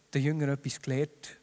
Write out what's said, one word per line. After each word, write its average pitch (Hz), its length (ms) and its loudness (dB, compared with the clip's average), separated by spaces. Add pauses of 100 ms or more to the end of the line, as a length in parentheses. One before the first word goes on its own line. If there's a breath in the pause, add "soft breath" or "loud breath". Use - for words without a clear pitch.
(140)
den 139 100 2
Jüngern 151 260 2
etwas 135 320 -2
gelehrt, - 600 -4